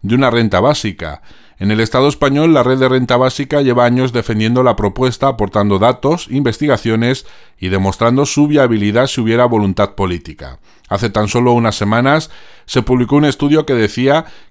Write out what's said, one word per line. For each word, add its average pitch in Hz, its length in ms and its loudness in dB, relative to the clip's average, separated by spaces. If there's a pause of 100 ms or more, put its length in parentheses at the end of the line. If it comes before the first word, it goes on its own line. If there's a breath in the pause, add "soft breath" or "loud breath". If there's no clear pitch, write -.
de 104 120 -2
una 131 160 2
renta 113 300 0
básica. 95 640 -4 (360 soft breath)
En 101 120 -2
el 107 100 0
Estado 127 280 2
español, 147 460 2
la 131 80 4
red 131 160 0
de 131 100 2
renta 127 300 0
básica 131 420 -2
lleva 123 240 2
años 123 280 0
defendiendo 117 500 0
la 120 140 2
propuesta, 123 520 -2
aportando 104 500 0
datos, 131 520 0
investigaciones 123 960 -2 (320 soft breath)
y 92 100 -6
demostrando 98 560 0
su 147 220 0
viabilidad 120 600 2
si - 140 -4
hubiera 117 240 2
voluntad 104 500 0
política. 80 640 -8 (300 soft breath)
Hace 104 220 -4
tan 107 180 -2
solo 120 240 2
unas 117 240 0
semanas 120 540 0 (340 loud breath)
se - 180 -2
publicó 127 340 0
un 147 100 4
estudio 143 380 0
que 143 100 -2
decía 131 500 0 (260 loud breath)